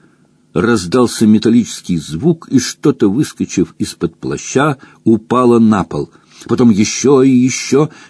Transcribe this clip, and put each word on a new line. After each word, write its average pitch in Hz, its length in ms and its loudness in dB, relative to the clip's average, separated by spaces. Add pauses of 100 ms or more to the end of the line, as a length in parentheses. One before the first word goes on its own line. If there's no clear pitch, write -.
(560)
раздался 107 720 0
металлический 110 720 0
звук, 127 520 -4
и 135 100 2
что-то, - 520 -2
выскочив 98 640 -4
из-под - 400 -8
плаща, 131 600 -4 (260)
упало 117 560 2
на 107 240 2
пол. 73 260 -8 (380)
Потом 117 220 2
еще 120 540 2
и 135 60 4
еще 131 600 0 (200)